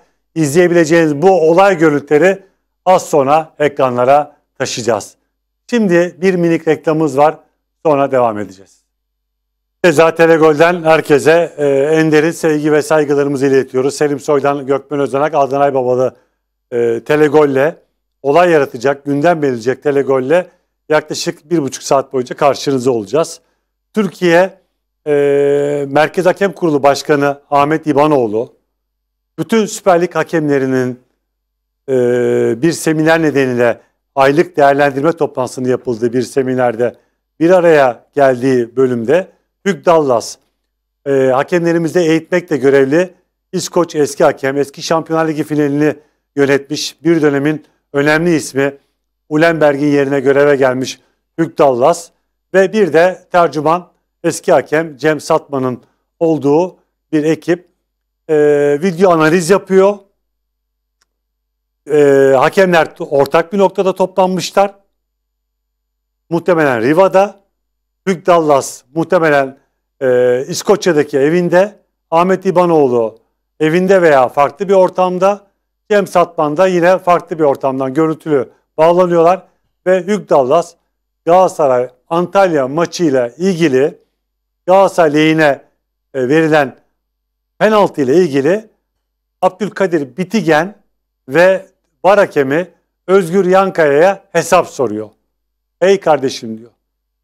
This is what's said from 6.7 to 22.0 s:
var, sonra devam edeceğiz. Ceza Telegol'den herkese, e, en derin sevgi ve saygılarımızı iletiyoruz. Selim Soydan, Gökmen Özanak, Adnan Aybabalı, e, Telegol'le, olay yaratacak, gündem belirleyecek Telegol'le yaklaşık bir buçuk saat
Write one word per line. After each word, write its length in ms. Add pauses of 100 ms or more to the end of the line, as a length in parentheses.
var, 180 (500)
sonra 260
devam 260
edeceğiz. 440 (1000)
Ceza 300
Telegol'den 680
herkese, 720
e, 100 (260)
en 200
derin 180
sevgi 420
ve 100
saygılarımızı 640
iletiyoruz. 480
Selim 260
Soydan, 460
Gökmen 340
Özanak, 340
Adnan 260
Aybabalı, 560 (540)
e, 340
Telegol'le, 720 (480)
olay 280
yaratacak, 540
gündem 380
belirleyecek 400
Telegol'le 600 (440)
yaklaşık 600
bir 120
buçuk 200
saat 300